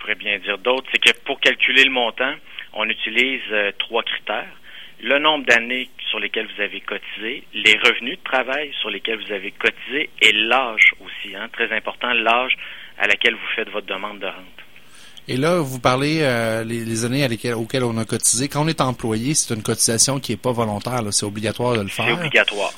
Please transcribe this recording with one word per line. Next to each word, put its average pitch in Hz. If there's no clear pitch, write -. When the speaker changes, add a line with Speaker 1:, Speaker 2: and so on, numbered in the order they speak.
Speaker 1:
pourrais 107
bien 101
dire 98
d'autre ? 127
C'est 117
que 117
pour 139
calculer 131
le 135
montant, 127
on 107
utilise, 113
euh, 104
trois 113
critères. -
Le 127
nombre 151
d'années 123
sur 110
lesquelles 107
vous 104
avez 98
cotisé, 107
les 107
revenus 120
de -
travail 135
sur 110
lesquels 107
vous 101
avez 101
cotisé -
et 107
l'âge 113
aussi, -
hein, 107
très 113
important, 110
l'âge 120
à 101
laquelle 110
vous -
faites 110
votre 98
demande 101
de 101
rente. 90
Speaker 2:
Et 127
là, 170
vous 131
parlez, 139
euh, 113
les, 113
les 113
années 135
à 131
lesquelles, 117
auxquelles 117
on 117
a 113
cotisé. 117
Quand 143
on 156
est 160
employé, 123
c'est -
une 107
cotisation 120
qui 120
est 104
pas 127
volontaire, 113
là, 104
c'est -
obligatoire 107
de 107
le 98
Speaker 1:
C'est -
Speaker 2:
faire. 113
Speaker 1:
obligatoire, 107